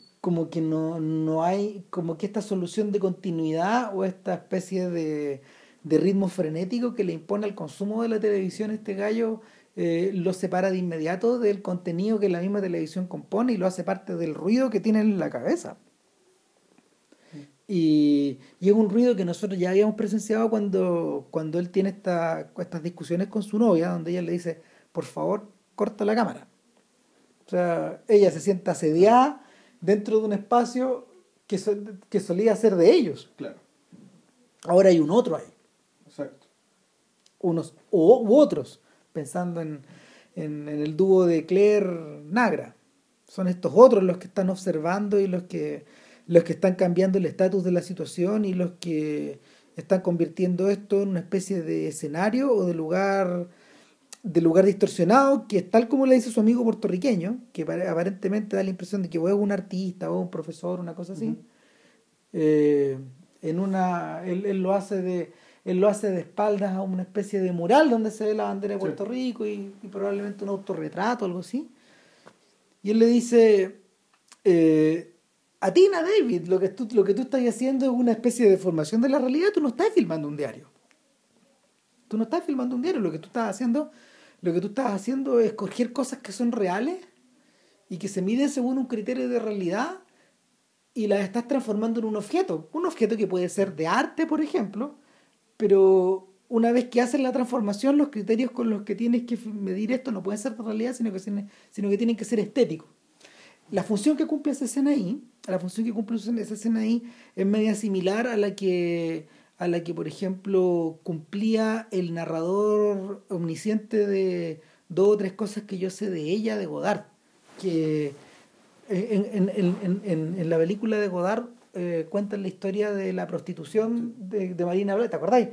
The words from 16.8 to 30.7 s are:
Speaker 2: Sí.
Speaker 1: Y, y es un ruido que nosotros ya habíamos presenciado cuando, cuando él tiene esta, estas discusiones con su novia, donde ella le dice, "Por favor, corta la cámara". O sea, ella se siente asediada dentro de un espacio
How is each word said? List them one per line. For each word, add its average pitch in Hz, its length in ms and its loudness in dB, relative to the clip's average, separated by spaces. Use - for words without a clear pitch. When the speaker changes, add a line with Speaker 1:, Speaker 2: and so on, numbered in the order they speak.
Speaker 2:
Sí. 143 140 -18
Speaker 1:
Y, 147 720 4
y 185 80 2
es 208 60 8
un 214 160 4
ruido 240 260 4
que 185 80 -2
nosotros 185 340 -4
ya 180 120 0
habíamos 208 240 4
presenciado 220 560 -2
cuando, 180 800 0
cuando 156 280 -4
él 180 120 -4
tiene 190 180 0
esta, 165 720 -4
estas 175 240 -8
discusiones 175 460 -4
con 208 140 -4
su 208 160 -4
novia, 180 300 4
donde 170 220 -6
ella 180 120 -2
le 165 100 -4
dice, 170 280 -6
"Por 165 140 -6
favor, 190 420 -4
corta - 280 -4
la 208 100 2
cámara". 214 320 -2
O - 40 -20
sea, 170 560 -2
ella 202 240 8
se 156 100 -8
siente 185 300 -2
asediada 202 720 4
dentro 208 400 2
de 220 60 -4
un 208 80 -2
espacio 240 720 0